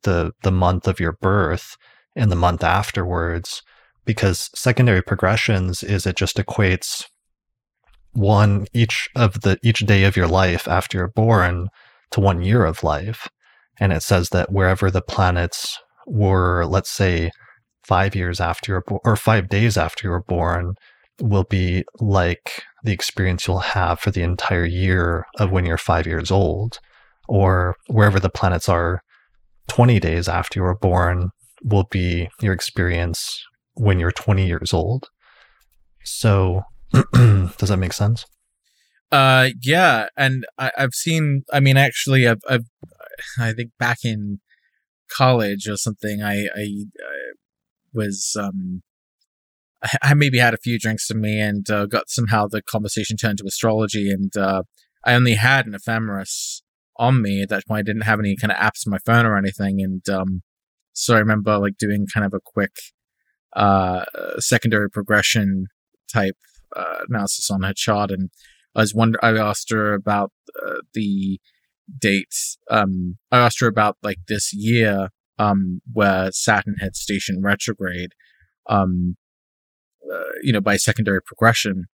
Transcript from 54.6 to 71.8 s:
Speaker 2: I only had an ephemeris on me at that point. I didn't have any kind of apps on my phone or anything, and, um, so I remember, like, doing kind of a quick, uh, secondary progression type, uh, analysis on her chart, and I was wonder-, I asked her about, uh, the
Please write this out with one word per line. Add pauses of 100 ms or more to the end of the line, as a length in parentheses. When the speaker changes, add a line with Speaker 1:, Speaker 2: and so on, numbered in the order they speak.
Speaker 2:
I
only
had
an
ephemeris (360)
on
me
at
that
point.
I
didn't
have
any
kind
of
apps
on
my
phone
or
anything,
and,
um, (520)
so
I
remember,
like,
doing
kind
of
a
quick, (840)
uh, (360)
secondary
progression (440)
type, (380)
uh,
analysis
on
her
chart,
and (480)
I
was
wonder-,
I
asked
her
about, (320)
uh, (120)
the (580)